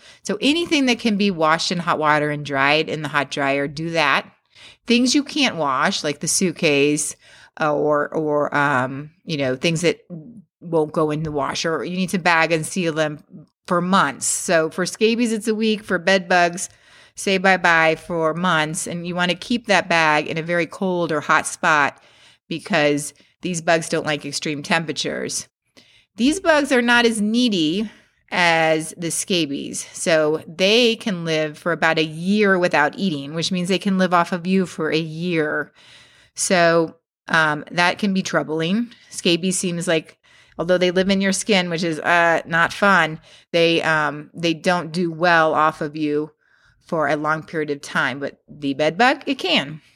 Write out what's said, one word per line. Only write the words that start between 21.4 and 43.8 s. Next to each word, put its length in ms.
spot 560
because 680
these 200
bugs 280
don't 160
like 200
extreme 380
temperatures. 840
These 240
bugs 320
are 100
not 240
as 160
needy 680
as 640
the 160
scabies. 800
So 560
they 500
can 280
live 320
for 140
about 260
a 80
year 540
without 380
eating, 360
which 180
means 180
they 100
can 180
live 160
off 180
of 140
you 200
for 260
a 60
year. 760
So, 600
um, 440
that 260
can 160
be 80
troubling. 720
Scabies 480
seems 300
like, 320
although 200
they 140
live 180
in 120
your 120
skin, 360
which 140
is, 160
uh, 460
not 260
fun, 480
they, 300